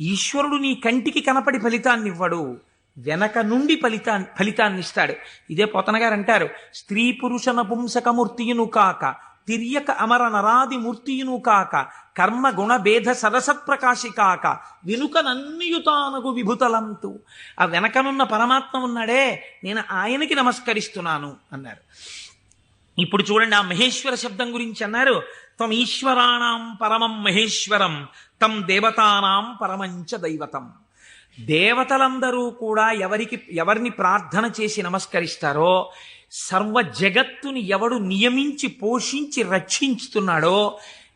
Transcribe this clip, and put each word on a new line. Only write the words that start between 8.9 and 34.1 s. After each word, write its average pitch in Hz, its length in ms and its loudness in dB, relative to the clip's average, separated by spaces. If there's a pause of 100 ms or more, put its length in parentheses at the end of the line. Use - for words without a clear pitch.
తిర్యక 240 420 -2
అమర 240 380 4
నరాది 226 480 4
మూర్తియును 254 640 -4
కాక, 190 480 4 (300)
కర్మ 233 320 4 (120)
గుణ 226 160 4
భేద 214 360 4
సరసత్ప్రకాశి 247 960 0
కాక, 185 380 2 (400)
వెనుక 277 320 -2
నన్నియుతానగు 285 1120 -2
విభుతలంతు." 220 880 -2 (420)
ఆ 180 40 4
వెనకనున్న 226 580 0
పరమాత్మ 254 560 0
ఉన్నాడే, 240 640 -2 (220)
నేను 208 260 -4
ఆయనకి 254 440 -2
నమస్కరిస్తున్నాను 202 1000 -2 (160)
అన్నారు. 131 260 -14 (1200)
ఇప్పుడు 190 240 0
చూడండి, 214 340 2
ఆ 202 60 4
మహేశ్వర 240 520 0
శబ్దం 240 400 -6
గురించి 226 300 -6
అన్నారు, 226 380 2 (340)
"త్వం 226 140 -4
ఈశ్వరాణం 240 1120 0
పరమం 220 420 0
మహేశ్వరం, 196 840 0 (340)
తం 220 240 2
దేవతానాం 208 960 2
పరమంచ 185 540 -6
దైవతం." 151 540 -8 (680)
దేవతలందరూ 247 1120 2
కూడా 220 400 0
ఎవరికి, 208 500 -2 (100)
ఎవరిని 208 400 0
ప్రార్థన 196 600 0 (100)